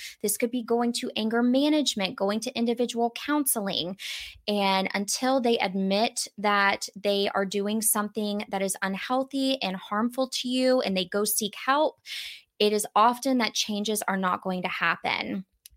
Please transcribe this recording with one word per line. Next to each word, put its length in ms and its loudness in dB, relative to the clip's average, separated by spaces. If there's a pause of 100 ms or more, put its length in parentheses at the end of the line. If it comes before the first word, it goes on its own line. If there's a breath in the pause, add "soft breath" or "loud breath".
(220 loud breath)
This 140 0
could 160 -2
be 100 -2
going 300 0
to 240 -6
anger 260 2
management, 720 2
going 240 0
to 180 -6
individual 600 0
counseling. 800 -2 (500 loud breath)
And 480 2
until 460 0
they 180 2
admit 720 0 (100)
that 560 2
they 400 0
are 100 0
doing 380 -2
something 680 -2
that 120 -2
is 200 -2
unhealthy 800 -2
and 120 -2
harmful 600 -2
to 120 -4
you 360 2
and 140 -2
they 100 0
go 180 -2
seek 320 -2
help, 420 2 (640 loud breath)
it 120 4
is 220 0
often 440 4
that 140 0
changes 540 -2
are 100 0
not 260 0
going 200 -2
to 60 -2
happen. 760 -2 (320)